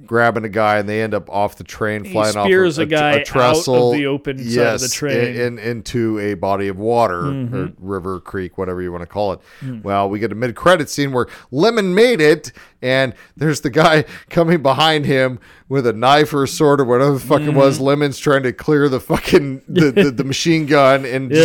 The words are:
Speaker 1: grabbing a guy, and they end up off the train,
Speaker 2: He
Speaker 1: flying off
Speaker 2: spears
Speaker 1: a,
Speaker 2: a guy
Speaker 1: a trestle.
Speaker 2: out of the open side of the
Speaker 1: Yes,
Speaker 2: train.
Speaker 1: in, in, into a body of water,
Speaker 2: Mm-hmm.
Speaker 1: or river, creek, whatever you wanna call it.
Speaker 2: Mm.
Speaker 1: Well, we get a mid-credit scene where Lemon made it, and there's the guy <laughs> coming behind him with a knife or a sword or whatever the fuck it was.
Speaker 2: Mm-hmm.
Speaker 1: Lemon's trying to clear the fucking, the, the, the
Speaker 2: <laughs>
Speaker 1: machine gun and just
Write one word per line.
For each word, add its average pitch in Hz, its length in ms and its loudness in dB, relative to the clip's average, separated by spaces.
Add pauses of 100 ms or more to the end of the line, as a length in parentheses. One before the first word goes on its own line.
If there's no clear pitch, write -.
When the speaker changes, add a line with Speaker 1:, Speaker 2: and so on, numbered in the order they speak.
Speaker 1:
grabbing 117 400 0
a 107 40 -10
guy, 107 280 0
and 101 100 -4
they 107 140 -4
end 107 140 -4
up 95 160 -8
off 101 260 -2
the 92 60 -18
train, 107 400 -6
Speaker 2:
He 98 80 -14
Speaker 1:
flying 107 260 0
off 101 80 0
Speaker 2:
spears 180 320 2
Speaker 1:
a, 156 60 -2
Speaker 2:
a - 20 0
guy 151 280 0
Speaker 1:
a 143 120 0
trestle. 127 500 2
Speaker 2:
out 123 180 4
of - 40 0
the 143 80 -2
open 139 320 -6
side 123 80 -10
of 117 80 -4
the 120 320 0
Speaker 1:
Yes, 117 80 -6
Speaker 2:
train. 143 240 -4 (180)
Speaker 1:
in, 120 220 -4
in, - 0 -
into 113 640 -4
a 101 160 -2
body 98 320 -2
of 95 100 -6
water, 107 460 0
Speaker 2:
Mm-hmm. 120 320 -6
Speaker 1:
or 92 240 -6
river, 95 400 -8
creek, 92 400 -8
whatever 90 240 -6
you 87 80 -8
wanna 87 160 -12
call 98 260 -4
it. 85 60 -10 (220)
Speaker 2:
Mm. 127 220 -12
Speaker 1:
Well, 101 240 -2
we 101 120 -4
get 104 120 -4
a 101 40 -8
mid-credit 127 560 0
scene 139 220 -4
where 120 120 -2 (240)
Lemon 190 460 0
made 226 260 4
it, 151 300 2 (320)
and 131 320 0 (200)
there's 147 260 -2
the 139 100 -4
guy 156 340 4 (120)
<laughs> - 120 -20
coming 170 320 2
behind 147 460 2
him 131 320 0 (300)
with 131 180 -2
a 110 60 2
knife 139 420 4
or 139 80 0
a 131 40 0
sword 143 320 2
or 135 60 0
whatever 131 280 2
the 131 60 -2
fuck 147 220 0
it 147 140 -2
was. 139 220 4
Speaker 2:
Mm-hmm. 131 80 -4
Speaker 1:
Lemon's 143 340 0
trying 139 240 0
to 123 100 -2
clear 147 340 2
the 131 140 -2
fucking, 143 640 0
the, 156 240 2
the, 170 200 2
the 127 120 -6
Speaker 2:
<laughs> - 20 -6
Speaker 1:
machine 160 400 0
gun 135 380 4
and 131 260 -6
just 156 160 4